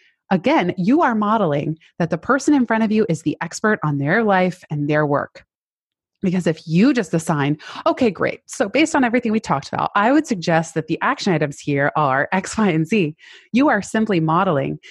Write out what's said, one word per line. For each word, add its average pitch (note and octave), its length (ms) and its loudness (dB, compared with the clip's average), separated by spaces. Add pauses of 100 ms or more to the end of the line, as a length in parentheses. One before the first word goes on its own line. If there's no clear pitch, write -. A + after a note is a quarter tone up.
(300)
Again, G3 480 2
you A#3 240 2
are B3+ 140 2
modeling E3+ 640 0 (220)
that E3 100 -2
the E3+ 80 -2
person C#4 360 0
in C4 120 2
front A3 180 0
of G#3+ 80 0
you G#3+ 180 2
is D#3+ 120 -2
the - 200 -4
expert G#3 420 -2
on D3 140 -2
their D#3 260 0
life F#3 460 0
and C#3+ 200 -4
their D3+ 160 2
work. - 400 -4 (760)
Because F#3 240 0
if E3 220 -2
you F#3 260 4
just A#3 220 -2
assign, D3+ 420 0 (300)
"Okay, D4 240 2
great. - 340 -4
So - 240 -4
based D4+ 260 2
on C#4+ 80 2
everything A#3 280 0
we A3 80 0
talked C#3+ 340 -4
about, - 220 -2
I G#3+ 160 2
would D4+ 160 2
suggest E3 480 -2
that D#3+ 100 -4
the - 160 -4
action G#3+ 320 -2
items D3 260 -2
here C#3+ 360 -2
are C#3 360 0
X, F#3+ 260 -4
Y, G#3+ 120 2
and D#3+ 180 0
Z." E3+ 280 -2 (360)
You C4+ 180 2
are G#3+ 120 2
simply G#3+ 380 -2
modeling. D#3 600 0 (120)